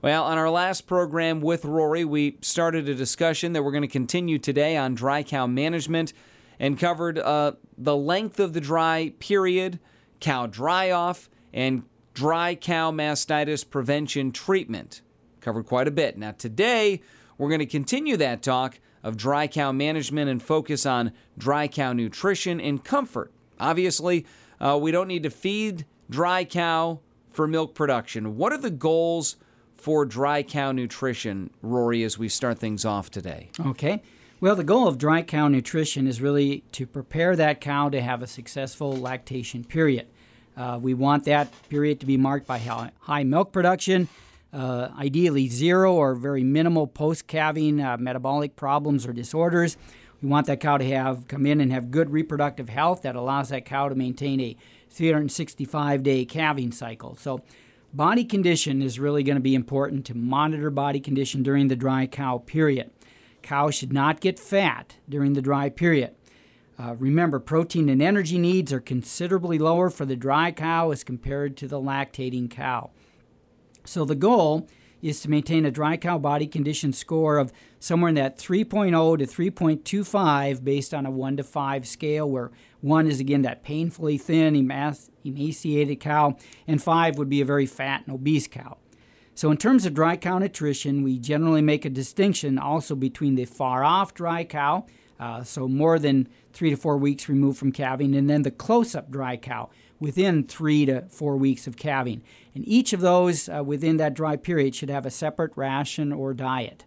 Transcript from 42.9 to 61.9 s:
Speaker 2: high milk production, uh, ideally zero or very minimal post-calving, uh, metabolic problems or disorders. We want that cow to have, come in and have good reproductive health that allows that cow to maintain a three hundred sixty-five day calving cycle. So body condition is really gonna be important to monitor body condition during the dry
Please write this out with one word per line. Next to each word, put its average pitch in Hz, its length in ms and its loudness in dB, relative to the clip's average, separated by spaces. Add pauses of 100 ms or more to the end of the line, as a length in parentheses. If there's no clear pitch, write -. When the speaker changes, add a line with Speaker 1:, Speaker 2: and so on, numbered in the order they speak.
Speaker 2:
high 147 240 -2
milk 160 280 2
production, 180 560 2 (440)
uh, 127 460 -4
ideally 143 500 2
zero 175 460 4
or 139 200 4
very 131 300 -2
minimal 156 420 4
post-calving, 156 920 0
uh, 131 180 -2
metabolic 131 580 -2
problems 143 500 0
or 127 80 -6
disorders. 165 640 0 (420)
We 139 80 -4
want 143 200 2
that 139 120 -2
cow 147 160 2
to 135 140 0
have, 131 360 -2
come 139 200 -2
in 147 120 4
and 135 140 4
have 123 180 -4
good 151 200 2
reproductive 143 580 -2
health 156 320 0
that 127 160 -6
allows 127 320 -2
that 127 160 -6
cow 139 240 -2
to 139 60 -4
maintain 131 460 -2
a 117 180 -6 (320)
three 165 200 0
hundred 151 220 2
sixty-five 147 720 -2
day 135 240 2
calving 143 440 -2
cycle. 113 440 -12
So 135 260 -8 (520)
body 180 320 4
condition 170 580 2
is 127 180 -4
really 143 240 2
gonna 139 160 2
be 135 120 2
important 139 540 0
to 120 100 -10
monitor 147 540 0
body 143 300 -2
condition 139 420 -2
during 139 240 4
the 131 80 2
dry 131 320 0